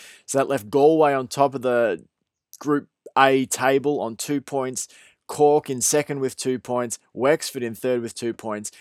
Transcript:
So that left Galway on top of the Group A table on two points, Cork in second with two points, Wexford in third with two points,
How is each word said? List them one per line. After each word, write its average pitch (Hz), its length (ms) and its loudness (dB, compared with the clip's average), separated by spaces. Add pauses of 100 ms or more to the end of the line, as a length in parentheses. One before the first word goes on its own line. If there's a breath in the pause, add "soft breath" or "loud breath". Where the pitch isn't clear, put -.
(260 loud breath)
So 139 120 -2
that 139 100 2
left 110 220 -4
Galway 147 440 6
on 131 120 -2
top 139 280 0
of 127 80 -10
the 120 420 0 (540)
Group 147 300 -2 (280)
A 135 300 6
table 135 540 0
on 113 140 -6
two 143 280 -6
points, 131 440 -6 (400 soft breath)
Cork 147 440 2
in 127 100 -6
second 143 400 0
with 131 160 -4
two 127 220 -4
points, 123 400 -4 (160)
Wexford 135 480 0
in 117 120 -6
third 123 280 -2
with 117 120 -8
two 117 200 -6
points, 107 360 -8 (100)